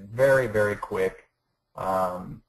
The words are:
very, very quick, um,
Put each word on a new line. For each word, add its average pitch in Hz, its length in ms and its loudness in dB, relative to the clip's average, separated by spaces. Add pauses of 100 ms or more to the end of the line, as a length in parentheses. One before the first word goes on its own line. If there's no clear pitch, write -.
(120)
very, 131 360 4
very 104 260 2
quick, 95 540 -4 (480)
um, 92 720 -4